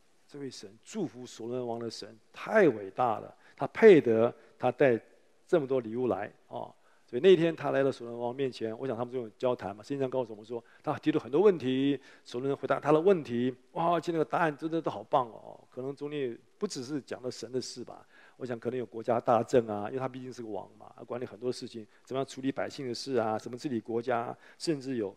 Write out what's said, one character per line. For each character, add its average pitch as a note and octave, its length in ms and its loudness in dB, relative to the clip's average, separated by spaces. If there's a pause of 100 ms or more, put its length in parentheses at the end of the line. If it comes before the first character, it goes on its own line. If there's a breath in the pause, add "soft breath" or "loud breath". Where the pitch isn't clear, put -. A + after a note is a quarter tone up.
(280)
这 D3 120 -16
位 C#3 100 -8
神， G#2 340 -16
祝 G#3+ 220 -4
福 B2 200 -10
所 A#2 220 -12
罗 A#2+ 80 -4
门 B2 120 -4
王 A#2 120 -4
的 A#2 100 -6
神 A2 280 -14 (160)
太 G#3 340 4
伟 G#2 220 2
大 A2+ 300 0
了， G#2 140 -14 (220 soft breath)
他 C#3 120 -4
配 G3 340 10
得 A2+ 320 4 (240 soft breath)
他 B2+ 140 0
带 A#2+ 280 4 (480)
这 E3+ 140 4
么 C3+ 60 -6
多 C3 120 0
礼 A2 160 -6
物 B2 120 0
来 G2+ 180 0 (220)
啊。 A#2+ 180 -10 (420 soft breath)
所 - 100 -6
以 - 20 0
那 F#3 160 10
天 E3 200 2
他 C#3+ 140 -4
来 C3+ 140 2
到 C3+ 80 2
所 A#2+ 160 -10
罗 A#2 80 -10
门 A#2+ 100 -4
王 A#2+ 100 -4
面 C3+ 160 -2
前， A2 260 -6
我 C3+ 100 -8
想 B2 100 -4
他 A#2+ 80 -4
们 A#2+ 80 -12
这 C3 60 -4
种 A2 180 -10
交 B2 180 0
谈 G2 180 -8
嘛， G#2+ 100 -14
圣 - 60 -20
经 C#3 100 -4
上 C3+ 100 0
告 B2+ 160 -2
诉 A2 60 -16
我 A2 40 -12
们 G#2 80 -18
说， A#2 180 -10 (200 soft breath)
他 C#3+ 160 -2
提 - 140 2
出 D#3 80 2
很 A#2+ 120 -6
多 C#3+ 80 4
问 G3 160 8
题， C3 420 0 (280 loud breath)
所 A#2+ 160 -8
罗 C3+ 60 -4
门 C#3 100 -2
回 C3+ 100 -8
答 C#3 120 0
他 C#3 120 0
的 D#3 80 6
问 F3 240 4
题， A#2+ 320 -2 (180)
哇， E3+ 260 0
今 E3+ 120 -4
天 E3 60 -2
的 D3+ 80 2
答 F3+ 140 -4
案 D#3 180 0
真 D#3+ 120 -8
的 D#3+ 120 -2
都 D#3 80 -4
好 A2+ 140 -8
棒 B2 260 2
哦。 G#2+ 400 -18
可 B2+ 140 -12
能 C#3 120 -8
中 C#3+ 140 -10
间 C#3 260 -4 (220)
不 G#3 100 -4
只 C#3+ 160 -8
是 C#3 160 -6
讲 - 220 -10
了 B2+ 80 -6
神 A#2 220 -10
的 B2+ 100 -2
事 - 220 -12
吧， F2+ 220 -16 (300 soft breath)
我 C3 100 -10
想 A#2 140 -6
可 A2+ 120 -4
能 B2+ 80 -4
有 B2 40 -6
国 A2+ 200 -12
家 A#2+ 180 2
大 A#2 220 4
政 A2+ 240 2
啊， G#2 220 -4
因 C3 40 -8
为 C3 60 -4
他 C3 80 -4
毕 B2+ 120 -10
竟 B2+ 140 -12
是 A#2+ 80 -14
个 A2+ 60 -12
王 G2 200 -8 (100)
嘛， - 200 -20
他 B2 60 -16
管 A#2+ 180 -8
理 B2+ 40 -6
很 G#2 140 -18
多 B2 120 -2
事 B2 160 -8
情， A2 180 -14 (180 soft breath)
怎 - 120 -10
么 C3+ 40 0
样 C3+ 60 -2
处 - 160 -12
理 C3+ 100 0
百 G2 160 -2
姓 C3+ 200 -8
的 A#2+ 60 -4
事 C3+ 200 -6
啊， A2 240 2
怎 A2+ 120 -8
么 A#2+ 60 -10
治 C#3 140 -8
理 A#2+ 100 -2
国 A2+ 220 -4
家， A#2+ 340 -2 (220 loud breath)
甚 D3+ 240 -2
至 C3 140 -6
有， G2+ 220 -4